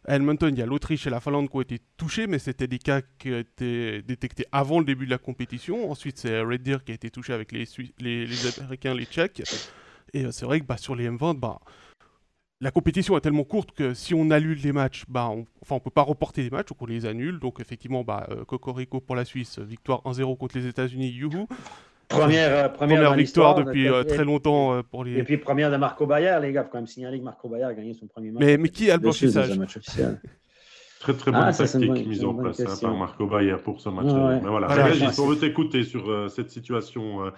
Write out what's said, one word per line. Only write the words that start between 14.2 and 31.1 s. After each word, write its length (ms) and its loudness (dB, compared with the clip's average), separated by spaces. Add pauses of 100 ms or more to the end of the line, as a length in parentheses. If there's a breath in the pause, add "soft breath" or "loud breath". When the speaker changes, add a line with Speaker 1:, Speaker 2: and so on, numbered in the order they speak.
Speaker 1:
annule 320 2
les 100 0
matchs, 360 -2
bah, 220 -2
on, 160 -8 (160)
enfin, 140 -6
on 40 -4
peut 100 -10
pas 120 4
reporter 400 -2
les 80 -4
matchs, 180 -6
donc 140 -14
on 40 -10
les 200 -6
annule. 320 -6
Donc 220 -8
effectivement, 420 -6
bah, 280 -6
euh, 140 -8
cocorico 560 -8
pour 140 -6
la 100 -2
Suisse, 360 -10
victoire 440 -4
un 100 -4
zéro 200 -2
contre 240 -8
les 80 -4
États-Unis, 440 -4
youhou. 360 -6 (600 loud breath)
Speaker 2:
Première, 420 6
euh, 200 4
première 20 -16
Speaker 1:
Première 380 6
Speaker 2:
dans 60 4
Speaker 1:
victoire 380 8
Speaker 2:
l'histoire, 0 - (120)
Speaker 1:
depuis, 180 2
Speaker 2:
donc, 100 6
Speaker 1:
euh, 80 6
Speaker 2:
et, 40 0
Speaker 1:
très 180 2
longtemps, 480 4
euh, 100 0
pour 220 -8
les 140 -2
Speaker 2:
et 60 2
puis 120 2
première 340 2
de 60 2
Marco 300 0
Bayard, 360 4
les 100 -2
gars, 120 0
faut 60 -12
quand 80 -8
même 80 -6
signaler 320 -10
que 60 -10
Marco 260 -12
Bayard 220 -4
a 20 -6
gagné 180 -10
son 140 -16
premier 240 -12
match 120 0
Speaker 1:
Mais, 140 8
mais 140 2
qui 200 2
a 60 6
le 60 0
Speaker 2:
de 80 6
Suisse 240 4
dans 80 4
Speaker 1:
blanchissage ? 160 0
Speaker 2:
un 20 0
match 160 -6
officiel. 440 -4 (800 loud breath)
Speaker 3:
Très, 120 -2